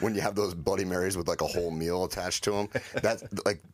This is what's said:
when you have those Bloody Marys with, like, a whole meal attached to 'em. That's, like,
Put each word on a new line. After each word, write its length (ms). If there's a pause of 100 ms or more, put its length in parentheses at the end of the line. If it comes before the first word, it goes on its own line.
when 140
you 60
have 140
those 180
Bloody 320
Marys 320
with, 120
like, 120
a 60
whole 240
meal 340
attached 400
to 120
'em. 120 (320)
That's, 240 (220)
like, 160 (120)